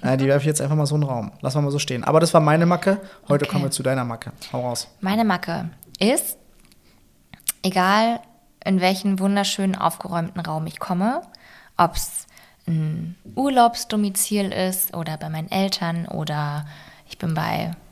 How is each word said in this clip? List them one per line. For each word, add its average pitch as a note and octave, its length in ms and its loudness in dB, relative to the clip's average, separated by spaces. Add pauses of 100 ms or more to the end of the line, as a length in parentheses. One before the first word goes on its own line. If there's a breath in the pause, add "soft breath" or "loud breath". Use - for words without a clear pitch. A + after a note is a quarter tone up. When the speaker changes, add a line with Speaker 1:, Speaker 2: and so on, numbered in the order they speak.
Speaker 1:
Äh, C3 160 2
die C3+ 100 2
werfe C#3 160 4
ich C#3+ 40 0
jetzt D3+ 140 2
einfach C#3+ 160 0
mal C#3+ 100 2
so C#3+ 80 0
in D3+ 60 4
den C#3 100 0
Raum. A2+ 300 -4
Lassen C3 180 -2
wir D3 40 2
mal C#3+ 100 2
so C#3+ 80 0
stehen. B2+ 240 -4
Aber D#3 160 6
das E3 120 2
war E3+ 80 8
meine D#3+ 260 4
Macke. F#3 340 2 (280 loud breath)
Heute C#3+ 180 2
Speaker 2:
Okay. - 60 -6
Speaker 1:
kommen C#3 120 0
wir C3+ 80 -2
zu C#3+ 100 -4
deiner C3 220 0
Macke. A#2 260 -8 (220)
Hau B2+ 160 -4
raus. A#2+ 180 -6 (140)
Speaker 2:
Meine G#3 240 0
Macke F3 460 -2 (280)
ist, A#3+ 380 2 (1300 soft breath)
egal G3+ 560 4 (440)
in F#3+ 160 2
welchen F#3+ 380 2
wunderschönen, G3 560 0
aufgeräumten E3+ 680 -6
Raum D#3+ 280 -6
ich - 100 -14
komme, G#3+ 440 -2 (540 loud breath)
ob's - 520 -2 (400 soft breath)
ein D#3+ 480 -4 (180)
Urlaubsdomizil G#3+ 1160 2
ist F#3 440 -2
oder D#3+ 200 -6
bei D#3 140 -8
meinen D#3+ 200 -6
Eltern F3 560 -2
oder D3 580 -4 (460 loud breath)
ich - 80 -16
bin E3 160 -2
bei E3 380 -2 (200)